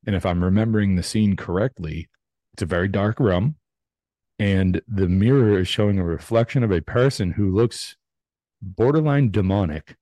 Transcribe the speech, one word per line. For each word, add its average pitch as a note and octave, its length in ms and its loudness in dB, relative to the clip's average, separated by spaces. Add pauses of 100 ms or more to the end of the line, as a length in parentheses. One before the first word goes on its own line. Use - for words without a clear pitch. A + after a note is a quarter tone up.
And G2+ 80 -2
if F#2 120 -2
I'm F2 180 0
remembering G#2 500 2
the F2 80 0
scene G#2 320 0
correctly, E2+ 760 -6 (420)
it's - 100 -8
a F#2 40 -4
very F2+ 220 -2
dark G2+ 320 -2
room, A2 360 0 (840)
and F#2+ 480 0
the F#2+ 220 -2
mirror G#2+ 500 4
is F2+ 80 0
showing G#2 320 0
a F2+ 60 -2
reflection A2+ 580 0
of A2 80 0
a E2+ 120 0
person A#2 500 0
who G2 220 0
looks - 420 -2 (640)
borderline C#3 680 0
demonic. F#2 720 -2